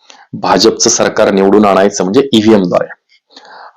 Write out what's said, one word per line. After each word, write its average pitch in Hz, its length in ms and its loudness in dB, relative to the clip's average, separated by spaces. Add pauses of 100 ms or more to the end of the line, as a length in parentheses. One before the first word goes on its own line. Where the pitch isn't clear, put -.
(340)
भाजपचं 104 560 0
सरकार 104 420 -2
निवडून 98 340 2
आणायचं 98 380 0
म्हणजे 107 300 0
ईव्हीएम 107 300 2
द्वारे, - 560 -6 (580)